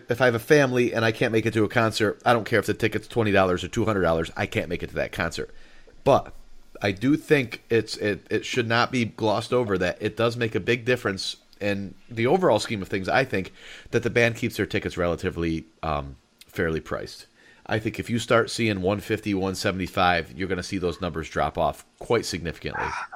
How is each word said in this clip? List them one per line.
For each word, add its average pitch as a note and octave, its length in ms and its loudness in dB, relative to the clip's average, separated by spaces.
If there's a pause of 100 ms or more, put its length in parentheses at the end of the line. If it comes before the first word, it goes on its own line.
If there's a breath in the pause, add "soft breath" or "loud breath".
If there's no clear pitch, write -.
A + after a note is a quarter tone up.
if A#2+ 120 0
I C3 40 6
have A#2+ 100 6
a A2+ 40 0
family B2+ 540 4
and A2+ 120 2
I A2+ 60 4
can't A2+ 200 0
make A2 140 2
it A2 80 0
to A2 100 4
a G2 60 2
concert, A2 560 2
I B2 80 6
don't A2+ 120 2
care A2 140 2
if G2 60 2
the G#2 80 0
ticket's G#2+ 340 -2
twenty A2 240 0
dollars F#2 320 4
or F2+ 40 -4
two G#2+ 180 -2
hundred G2 160 2
dollars, E2 340 2
I G#2 100 -2
can't F#2+ 240 -2
make E2+ 140 -4
it - 60 -8
to - 60 -10
that C2+ 160 -2
concert. - 380 -4 (540 soft breath)
But - 300 2 (480)
I G#2 100 0
do A#2+ 240 2
think C#3+ 540 0
it's, A2 280 0
it, G2+ 320 -2
it G#2+ 160 -2
should A#2+ 220 -2
not A#2 240 2
be B2 140 0
glossed G#2+ 480 -2
over A2+ 240 2
that F2 240 0
it G#2 160 -4
does A#2 180 2
make A#2 180 -2
a A2+ 60 0
big A#2 240 0
difference A2 540 -2 (240)
in G2+ 340 -4 (160)
the A2+ 160 0
overall D3+ 320 4
scheme G#2+ 220 -4
of F2+ 80 -8
things, F#2+ 180 -4
I G2+ 160 2
think, G2 300 -4 (380 loud breath)
that A#2 120 0
the A#2 60 0
band A#2 260 2
keeps A#2 220 -4
their G#2 80 2
tickets F#2 320 -4
relatively, E2+ 680 -2 (160)
um, C#2+ 360 -6 (280)
fairly D#2+ 360 -2
priced. - 440 -10 (400 soft breath)
I A2 140 -2
think A2 200 -6
if - 100 -6
you A#2 100 -2
start A2+ 320 2
seeing G#2+ 300 0
one G2 180 0
fifty, G#2+ 340 -2
one F#2+ 220 0
seventy-five, F2+ 800 0
you're F2 140 -4
gonna F2+ 120 -2
see G2 160 -6
those E2+ 220 -2
numbers D#2+ 300 -6
drop D2+ 280 -2
off D2+ 280 0 (140)
quite A#2 260 0
significantly. D#2 600 -6 (300 loud breath)